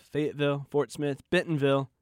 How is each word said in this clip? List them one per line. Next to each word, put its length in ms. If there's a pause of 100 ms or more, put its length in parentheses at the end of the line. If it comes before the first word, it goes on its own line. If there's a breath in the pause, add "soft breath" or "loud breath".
(120)
Fayetteville, 560
Fort 240
Smith, 380
Bentonville, 580 (140)